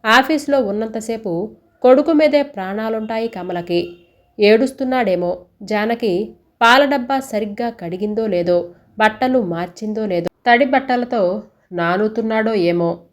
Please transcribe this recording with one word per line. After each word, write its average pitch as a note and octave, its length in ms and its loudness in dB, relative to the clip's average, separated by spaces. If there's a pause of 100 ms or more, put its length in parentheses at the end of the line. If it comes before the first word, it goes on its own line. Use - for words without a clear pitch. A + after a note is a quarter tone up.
ఆఫీసులో C#4 560 2
ఉన్నంతసేపు A3 920 -6 (260)
కొడుకు C#4 300 6
మీదే D4 320 4
ప్రాణాలుంటాయి A3 840 -6
కమలకి. F3 640 -4 (500)
ఏడుస్తున్నాడేమో, G#3 1000 2 (260)
జానకి G#3+ 720 -2 (280)
పాల B3+ 240 6
డబ్బా C4+ 340 -2
సరిగ్గా A3 500 -6
కడిగిందో G#3 580 -6
లేదో, F3 420 0 (300)
బట్టలు A#3+ 420 2
మార్చిందో F#3 640 -6
లేదో, F3 220 -2
తడి A#3+ 380 2
బట్టలతో B3 800 -2 (280)
నానుతున్నాడో G#3+ 840 -2
ఏమో. E3+ 460 0 (140)